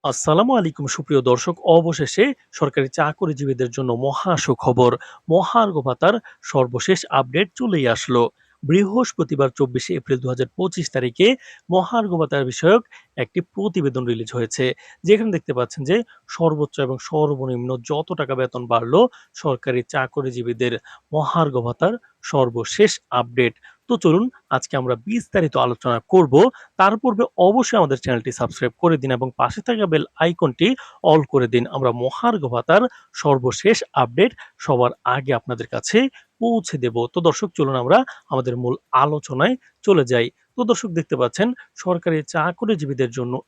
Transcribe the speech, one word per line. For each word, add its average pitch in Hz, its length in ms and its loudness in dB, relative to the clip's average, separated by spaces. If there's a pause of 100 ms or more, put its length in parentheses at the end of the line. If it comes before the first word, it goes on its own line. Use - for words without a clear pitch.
(120)
আসসালামু 190 440 0
আলাইকুম 160 320 -2
সুপ্রিয় 143 340 -2
দর্শক, 123 340 0 (140)
অবশেষে 165 560 4 (260)
সরকারি 135 440 -2
চাকরিজীবীদের 143 760 -2
জন্য 131 180 -4 (140)
মহা 139 340 -2
সুখবর। 123 560 2 (360)
মহার্ঘ 190 520 2
ভাতার 160 340 2 (280)
সর্বশেষ 127 560 0 (120)
আপডেট 135 440 0
চলেই 185 320 -2
আসলো। 120 340 0 (420)
বৃহস্পতিবার 180 920 0
চব্বিশে 127 380 -2
এপ্রিল 135 260 -2
দুহাজার 127 360 -4
পঁচিশ 180 340 -4
তারিখে 127 380 0 (420)
মহার্ঘ 185 480 0
ভাতার 147 280 -2
বিষয়ক 180 360 2 (360)
একটি 135 220 -4 (120)
প্রতিবেদন 160 540 -2
রিলিজ 113 260 -4
হয়েছে, 120 340 -4 (380)
যেখানে 214 280 2
দেখতে 175 220 -4
পাচ্ছেন 123 300 -4
যে 175 140 0 (320)
সর্বোচ্চ 151 500 -2
এবং 131 160 -2 (100)
সর্বনিম্ন 131 640 -2 (180)
যত 151 300 -6
টাকা 135 180 -4
বেতন 127 320 -4
বাড়লো 117 320 2 (360)
সরকারি 127 520 -2
চাকরিজীবীদের 123 880 -4 (380)
মহার্ঘ 151 480 0
ভাতার 120 340 -2 (300)
সর্বশেষ 127 680 0 (200)
আপডেট। 120 440 0 (300)
তো 240 120 -2
চলুন 180 280 2 (240)
আজকে - 280 -4
আমরা 127 180 -2 (100)
বিস্তারিত 202 520 -2
আলোচনা 123 400 0 (100)
করব। 165 260 4 (440)
তার 196 220 4
পূর্বে 233 240 0 (240)
অবশ্যই 226 340 2
আমাদের 139 220 0
চ্যানেলটি 120 280 -2
সাবস্ক্রাইব 120 480 -4
করে 165 180 4
দিন 135 140 -4
এবং 123 160 -2 (100)
পাশে 127 240 -2
থাকা 220 260 -2
বেল 156 180 0 (140)
আইকনটি 165 480 0 (360)
all 156 260 6
করে 127 180 2
দিন। 120 240 2
আমরা 131 240 0
মহার্ঘ 151 520 -2
ভাতার 160 360 2 (320)
সর্বশেষ 139 600 2 (160)
আপডেট 135 380 2 (280)
সবার 123 320 2 (140)
আগে 131 280 -2
আপনাদের 117 340 -6
কাছে 123 300 -2 (420)
পৌঁছে 226 380 -2
দেব। 117 180 -4 (160)
তো 175 100 -4
দর্শক 165 340 0
চলুন 135 220 0
আমরা 131 200 4 (320)
আমাদের 127 280 -2
মূল 123 180 -4 (180)
আলোচনায় 147 600 0 (300)
চলে 175 220 4
যাই। 120 220 0 (240)
তো 247 120 -8
দর্শক 214 280 0
দেখতে 160 240 -4
পাচ্ছেন 127 320 0 (300)
সরকারি 170 400 -2 (100)
চাকরিজীবীদের 151 840 -4
জন্য 123 220 -6 (140)